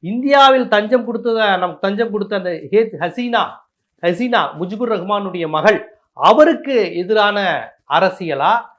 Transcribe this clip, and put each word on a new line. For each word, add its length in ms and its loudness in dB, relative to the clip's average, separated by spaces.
இந்தியாவில் 680 4
தஞ்சம் 360 2
கொடுத்தத, 540 -2
நம் 220 -4
தஞ்சம் 300 -2
கொடுத்த 260 -6
அந்த 140 -4
ஹே-, 480 -2
ஹசீனா, 460 -2
ஹசீனா 460 0
முஜிபுர் 320 -4
ரஹ்மானுடைய 560 -4
மகள், 440 0
அவருக்கு 840 2
எதிரான 720 -2
அரசியலா 880 0